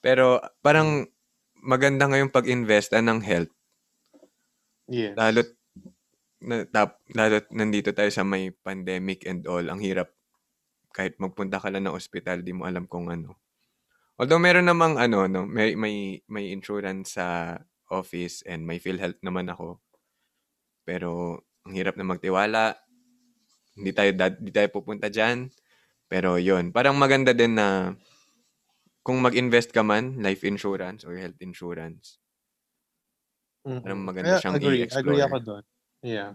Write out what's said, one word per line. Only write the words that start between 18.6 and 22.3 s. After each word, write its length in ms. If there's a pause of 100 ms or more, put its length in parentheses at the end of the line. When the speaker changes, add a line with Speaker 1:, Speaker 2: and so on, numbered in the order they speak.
Speaker 1:
may 160
PhilHealth 400
naman 320
ako. 240 (1120)
Pero 540 (260)
ang 80
hirap 240
na 60
magtiwala. 720 (960)